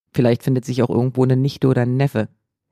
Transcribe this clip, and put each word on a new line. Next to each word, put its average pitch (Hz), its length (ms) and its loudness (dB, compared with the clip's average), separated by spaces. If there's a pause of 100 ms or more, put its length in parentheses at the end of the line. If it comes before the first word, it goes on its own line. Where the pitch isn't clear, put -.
(120)
Vielleicht 120 320 0
findet 127 200 -2
sich 127 200 -2
auch 117 80 -2
irgendwo 127 320 0
eine 131 120 2
Nichte 135 320 0
oder 127 140 2
ein 123 160 -2
Neffe. 120 320 -2 (420)